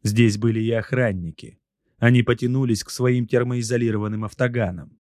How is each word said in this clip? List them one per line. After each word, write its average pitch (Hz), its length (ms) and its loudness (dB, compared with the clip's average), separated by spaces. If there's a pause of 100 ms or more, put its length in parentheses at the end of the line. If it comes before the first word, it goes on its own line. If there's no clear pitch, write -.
Здесь 107 340 4
были 113 220 0
и 113 120 -2
охранники. 107 880 -4 (380)
Они 120 260 4
потянулись 123 600 0
к - 60 -16
своим 123 380 0
термоизолированным 117 960 -2
автоганам. 107 760 -4 (120)